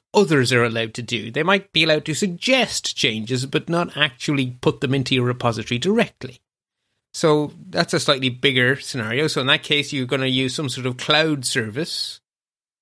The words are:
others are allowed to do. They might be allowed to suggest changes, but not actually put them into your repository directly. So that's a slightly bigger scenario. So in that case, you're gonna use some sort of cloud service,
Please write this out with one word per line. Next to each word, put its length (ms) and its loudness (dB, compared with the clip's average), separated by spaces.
others 380 4
are 120 6
allowed 300 -2
to 80 -8
do. 280 -6
They 120 0
might 300 2
be 120 4
allowed 220 2
to 80 -2
suggest 840 -2
changes, 500 -2
but 220 -4
not 280 -2
actually 640 0
put 200 0
them 140 0
into 200 0
your 100 2
repository 540 -2
directly. 640 -2
So 400 2
that's 240 -2
a 80 2
slightly 280 0
bigger 480 2
scenario. 500 -2
So 140 -2
in 80 0
that 160 2
case, 280 -2
you're 140 -2
gonna 200 0
use 280 0
some 140 -4
sort 180 -6
of 100 -4
cloud 480 0
service, 760 -4